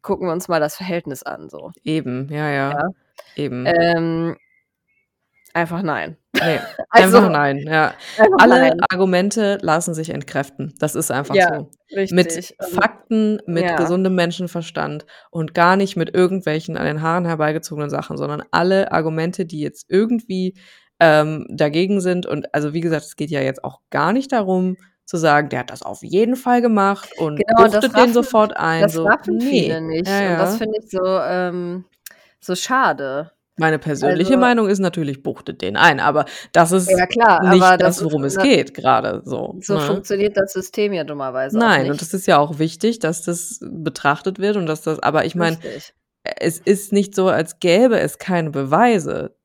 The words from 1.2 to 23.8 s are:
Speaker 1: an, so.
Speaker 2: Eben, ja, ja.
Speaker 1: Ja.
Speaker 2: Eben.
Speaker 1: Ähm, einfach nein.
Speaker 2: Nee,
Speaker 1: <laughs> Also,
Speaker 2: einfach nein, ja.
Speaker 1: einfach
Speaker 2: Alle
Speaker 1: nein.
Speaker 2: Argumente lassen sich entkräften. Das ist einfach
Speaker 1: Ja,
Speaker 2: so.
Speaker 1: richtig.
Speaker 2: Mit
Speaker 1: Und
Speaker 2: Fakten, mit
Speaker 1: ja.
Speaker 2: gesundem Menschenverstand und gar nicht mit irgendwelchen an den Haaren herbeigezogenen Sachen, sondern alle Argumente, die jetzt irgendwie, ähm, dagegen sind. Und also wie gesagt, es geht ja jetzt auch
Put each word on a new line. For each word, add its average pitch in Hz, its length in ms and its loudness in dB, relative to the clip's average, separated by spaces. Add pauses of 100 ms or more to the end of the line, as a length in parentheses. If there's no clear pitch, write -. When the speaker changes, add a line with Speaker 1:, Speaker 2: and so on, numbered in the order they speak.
Speaker 1:
an, - 260 -12
so. - 220 -18 (120)
Speaker 2:
Eben, 135 480 -4
ja, 151 180 -4
ja. 139 220 -2
Speaker 1:
Ja. 147 180 -4 (460)
Speaker 2:
Eben. 127 300 -6
Speaker 1:
Ähm, 165 720 0 (1160)
einfach 170 300 -2
nein. 143 340 -4 (220)
Speaker 2:
Nee, - 280 -2 (100)
Speaker 1:
<laughs> - 120 -12
Also, 190 300 6
Speaker 2:
einfach 190 100 4
nein, 143 380 0
ja. 156 280 0 (220)
Speaker 1:
einfach 370 220 6
Speaker 2:
Alle 254 320 8
Speaker 1:
nein. - 200 0
Speaker 2:
Argumente 190 680 2
lassen 170 320 0
sich 160 180 -8
entkräften. 139 680 -8
Das 151 160 -4
ist - 160 -4
einfach 139 240 -4
Speaker 1:
Ja, 180 120 6
Speaker 2:
so. 147 240 -6 (240)
Speaker 1:
richtig. 196 200 -4
Speaker 2:
Mit 170 440 0
Speaker 1:
Und 185 140 -12
Speaker 2:
Fakten, 214 760 -2
mit 175 160 0
Speaker 1:
ja. 170 120 0
Speaker 2:
gesundem 180 400 0
Menschenverstand 170 920 -4 (260)
und 160 220 -6
gar 175 240 4
nicht 196 180 -2
mit 165 180 -4
irgendwelchen 175 640 0
an - 80 -4
den 151 160 -2
Haaren 165 240 -2
herbeigezogenen 156 640 -4
Sachen, 147 280 -8
sondern 143 340 -6
alle 190 400 2
Argumente, 160 540 -2
die 156 160 -10
jetzt - 280 -10
irgendwie, 190 680 -2 (440)
ähm, 156 500 4
dagegen 165 520 0
sind. 180 240 -2
Und - 280 -6
also 147 200 -2
wie 165 80 -4
gesagt, 160 240 -2
es - 100 -20
geht 151 160 -6
ja 143 100 -2
jetzt 135 220 -4
auch - 260 -12